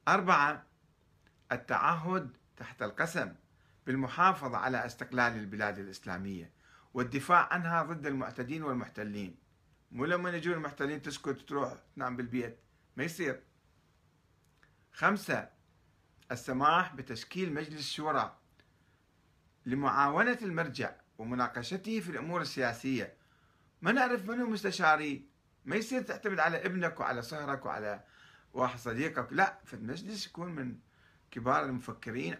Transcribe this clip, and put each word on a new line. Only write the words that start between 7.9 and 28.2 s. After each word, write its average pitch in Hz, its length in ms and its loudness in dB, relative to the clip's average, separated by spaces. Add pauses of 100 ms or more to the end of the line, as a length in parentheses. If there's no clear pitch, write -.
المعتدين 131 560 -4
والمحتلين. 107 720 -4 (560)
مو 120 120 -4
لما 175 260 0
يجون 175 240 0
المحتلين 143 480 -4
تسكت 143 260 -6
وتروح 135 460 -2 (220)
تنام 127 200 -4
بالبيت، 120 420 -4 (380)
ما 131 80 -2
يصير. 165 380 -4 (1500)
خمسة، 170 560 2 (840)
السماح 147 640 4
بتشكيل 151 600 -4
مجلس 151 240 -6
الشورى 143 580 -2 (1300)
لمعاونة 143 760 4
المرجع 160 500 -2 (260)
ومناقشته 123 840 -2
في 175 100 -8
الأمور 165 300 -4
السياسية. 127 760 -2 (680)
ما 180 100 2
نعرف 247 360 2
منو 240 180 0
مستشاري، 170 800 2 (380)
ما 147 120 -2
يصير 226 260 0
تعتمد 196 360 -2
على 160 280 4
ابنك 180 340 0
وعلى 120 220 0
صهرك 143 440 -4
وعلى 104 380 -4 (480)